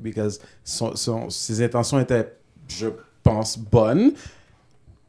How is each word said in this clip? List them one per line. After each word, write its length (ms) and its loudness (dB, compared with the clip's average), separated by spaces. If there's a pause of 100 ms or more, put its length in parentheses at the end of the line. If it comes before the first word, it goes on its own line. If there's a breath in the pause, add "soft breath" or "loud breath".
because 360 -2 (260 loud breath)
son, 320 -4
son, 340 -2
ses 320 -2
intentions 380 2
étaient, 340 2 (340)
je 200 -6 (340)
pense, 360 -2
bonnes. 540 4 (960 loud breath)